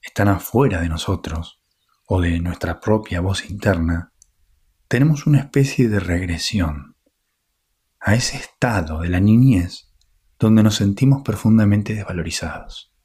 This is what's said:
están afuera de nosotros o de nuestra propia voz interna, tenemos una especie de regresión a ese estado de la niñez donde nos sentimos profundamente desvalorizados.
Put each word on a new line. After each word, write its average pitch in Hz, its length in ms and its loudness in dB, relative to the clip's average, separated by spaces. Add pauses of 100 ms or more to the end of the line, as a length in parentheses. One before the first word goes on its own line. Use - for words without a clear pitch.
están - 280 -2
afuera 101 520 0
de 85 80 -2
nosotros 80 720 -6 (460)
o 92 140 0
de 85 180 0
nuestra 85 400 -6
propia 107 420 -2
voz 95 300 -4
interna, 85 640 -2 (720)
tenemos 143 400 0
una 147 140 4
especie 139 480 0
de 104 100 0
regresión 87 1000 -4 (1000)
a 101 160 0
ese - 220 -2
estado 85 640 -4
de 85 80 -4
la 90 100 0
niñez 107 760 4 (460)
donde 110 240 4
nos 107 140 4
sentimos 131 460 2
profundamente 107 720 2
desvalorizados. - 1000 -10 (100)